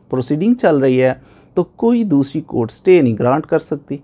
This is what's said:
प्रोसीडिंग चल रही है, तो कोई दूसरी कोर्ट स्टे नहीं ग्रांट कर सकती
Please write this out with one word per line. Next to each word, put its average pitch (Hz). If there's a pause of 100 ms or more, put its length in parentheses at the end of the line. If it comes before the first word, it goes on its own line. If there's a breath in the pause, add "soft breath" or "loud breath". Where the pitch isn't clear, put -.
(100)
प्रोसीडिंग 151
चल 160
रही 131
है, 127 (340 soft breath)
तो 180
कोई 233
दूसरी 143
कोर्ट 113
स्टे 180
नहीं 117
ग्रांट 135
कर 165
सकती 143